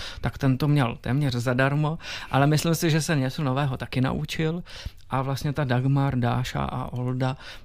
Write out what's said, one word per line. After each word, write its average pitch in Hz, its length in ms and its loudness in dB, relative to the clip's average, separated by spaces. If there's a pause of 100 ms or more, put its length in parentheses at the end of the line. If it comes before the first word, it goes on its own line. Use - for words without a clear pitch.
(200)
tak - 180 -4
ten 131 200 4
to 147 100 2
měl 139 320 2
téměř 131 340 0
zadarmo, 135 640 2 (320)
ale 135 160 6
myslím 151 280 4
si, 165 160 2
že 156 120 4
se 160 140 0
něco 131 280 0
nového 131 320 0
taky 123 240 -4
naučil. 151 600 -2 (480)
A 131 120 0
vlastně 139 300 -2
ta 147 120 -2
Dagmar, 135 540 2
Dáša 120 460 0
a 131 280 -6
Olda, 127 440 -2 (280)